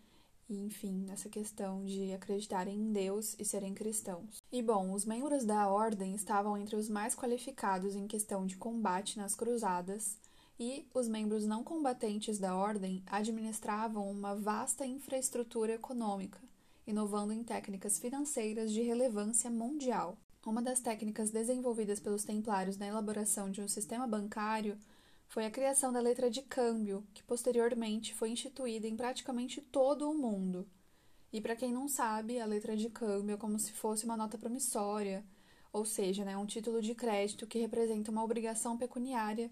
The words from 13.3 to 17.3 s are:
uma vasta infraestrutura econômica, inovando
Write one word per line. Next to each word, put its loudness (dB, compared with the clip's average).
uma -2
vasta 0
infraestrutura -2
econômica, -4
inovando 0